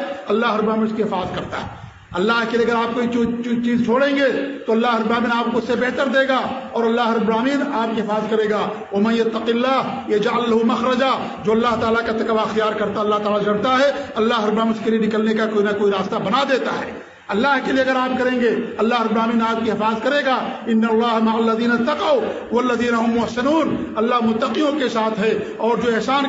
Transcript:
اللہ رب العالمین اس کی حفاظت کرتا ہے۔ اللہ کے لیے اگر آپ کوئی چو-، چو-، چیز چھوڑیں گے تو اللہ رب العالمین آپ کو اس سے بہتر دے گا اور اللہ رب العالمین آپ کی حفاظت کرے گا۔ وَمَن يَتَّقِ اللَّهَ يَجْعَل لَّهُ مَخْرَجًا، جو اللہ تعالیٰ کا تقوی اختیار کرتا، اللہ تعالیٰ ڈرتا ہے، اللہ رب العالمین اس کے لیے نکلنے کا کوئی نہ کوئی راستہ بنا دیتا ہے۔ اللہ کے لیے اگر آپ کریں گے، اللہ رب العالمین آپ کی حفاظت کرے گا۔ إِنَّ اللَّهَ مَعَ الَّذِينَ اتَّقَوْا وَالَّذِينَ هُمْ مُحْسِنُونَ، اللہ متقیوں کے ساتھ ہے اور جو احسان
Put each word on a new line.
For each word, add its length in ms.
اللہ 280
رب 80
العالمین 240
اس 100
کی 60
حفاظت 320
کرتا 220
ہے۔ 100
اللہ 380
کے 80
لیے 80
اگر 100
آپ 180
کوئی 200
چو-، 100
چو-، 420
چیز 200
چھوڑیں 300
گے 500
تو 60
اللہ 240
رب 100
العالمین 280
آپ 180
کو 60
اس 100
سے 80
بہتر 300
دے 220
گا 320
اور 120
اللہ 260
رب 180
العالمین 340
آپ 220
کی 60
حفاظت 300
کرے 180
گا۔ 200
وَمَن 240
يَتَّقِ 380
اللَّهَ 340
يَجْعَل 400
لَّهُ 140
مَخْرَجًا، 640
جو 80
اللہ 300
تعالیٰ 240
کا 60
تقوی 280
اختیار 400
کرتا، 200
اللہ 160
تعالیٰ 300
ڈرتا 340
ہے، 120
اللہ 240
رب 120
العالمین 180
اس 160
کے 60
لیے 80
نکلنے 340
کا 120
کوئی 200
نہ 120
کوئی 140
راستہ 240
بنا 340
دیتا 360
ہے۔ 60
اللہ 380
کے 60
لیے 100
اگر 140
آپ 240
کریں 200
گے، 100
اللہ 240
رب 100
العالمین 300
آپ 240
کی 60
حفاظت 320
کرے 220
گا۔ 120
إِنَّ 220
اللَّهَ 340
مَعَ 220
الَّذِينَ 300
اتَّقَوْا 840
وَالَّذِينَ 400
هُمْ 240
مُحْسِنُونَ، 500
اللہ 260
متقیوں 500
کے 180
ساتھ 300
ہے 180
اور 200
جو 180
احسان 340